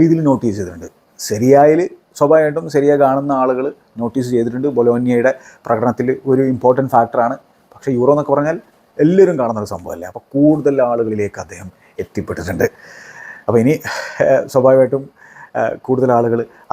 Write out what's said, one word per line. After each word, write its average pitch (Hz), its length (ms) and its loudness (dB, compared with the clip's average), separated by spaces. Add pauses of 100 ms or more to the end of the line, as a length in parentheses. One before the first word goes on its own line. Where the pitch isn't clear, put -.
രീതിയിൽ 165 280 2
നോട്ടീസ് 117 280 0
ചെയ്തിട്ടുണ്ട്. 87 320 -10 (380)
സെരിയയിൽ 139 540 4 (360)
സ്വാഭാവികമായിട്ടും 156 560 2
സെരിയ 143 180 2 (120)
കാണുന്ന 139 280 0 (100)
ആളുകൾ 131 240 -2 (360)
നോട്ടീസ് 123 320 -4
ചെയ്തിട്ടുണ്ട്. 120 340 -2 (100)
ബൊലോനയുടെ 120 540 2 (340)
പ്രകടനത്തിൽ 120 420 -2 (240)
ഒരു 131 100 2 (120)
ഇമ്പോർട്ടൻറ്റ് 127 420 0
ഫാക്ടറാണ്. 120 400 0 (380)
പക്ഷേ - 240 -8
യൂറോ 127 160 4
എന്നൊക്കെ 143 220 -2
പറഞ്ഞാൽ 151 220 0 (460)
എല്ലാവരും 180 380 4
കാണുന്ന 113 220 -4
ഒരു 101 100 -8
സംഭവമല്ലേ, 85 380 -12
അപ്പോൾ - 120 -16 (100)
കൂടുതൽ 143 420 2 (140)
ആളുകളിലേക്ക് 110 560 -4
അദ്ദേഹം 92 240 -18 (340)
എത്തിപ്പെട്ടിട്ടുണ്ട്. 87 640 -6 (800)
അപ്പോൾ 117 160 2
ഇനി, 143 100 2 (540)
ഏഹ്, 135 160 2 (100)
സ്വാഭാവികമായിട്ടും, 131 500 2 (560)
ഏഹ്, 113 140 -2 (120)
കൂടുതൽ 127 320 0
ആളുകൾ 117 220 0 (340)